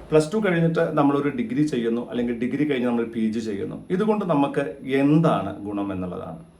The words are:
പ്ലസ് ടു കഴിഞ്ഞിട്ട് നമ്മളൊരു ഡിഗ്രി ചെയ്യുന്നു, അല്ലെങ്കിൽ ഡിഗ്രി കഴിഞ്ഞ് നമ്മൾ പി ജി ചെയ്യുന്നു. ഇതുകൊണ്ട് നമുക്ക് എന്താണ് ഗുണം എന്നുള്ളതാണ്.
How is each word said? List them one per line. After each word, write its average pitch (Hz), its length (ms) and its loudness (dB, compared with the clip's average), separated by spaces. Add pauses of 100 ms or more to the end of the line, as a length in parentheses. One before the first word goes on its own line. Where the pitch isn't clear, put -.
(100)
പ്ലസ് 156 220 4
ടു 220 60 0
കഴിഞ്ഞിട്ട് 165 600 2
നമ്മളൊരു 139 300 4
ഡിഗ്രി 123 340 -2
ചെയ്യുന്നു, 120 480 -2
അല്ലെങ്കിൽ 120 280 -2
ഡിഗ്രി 127 260 -2
കഴിഞ്ഞ് 131 220 0
നമ്മൾ 120 180 0
പി 113 160 -6
ജി 110 200 0
ചെയ്യുന്നു. 101 500 -6
ഇതുകൊണ്ട് 208 340 0
നമുക്ക് 143 500 0 (120)
എന്താണ് 131 760 2
ഗുണം 101 320 -4
എന്നുള്ളതാണ്. 92 460 -8 (220)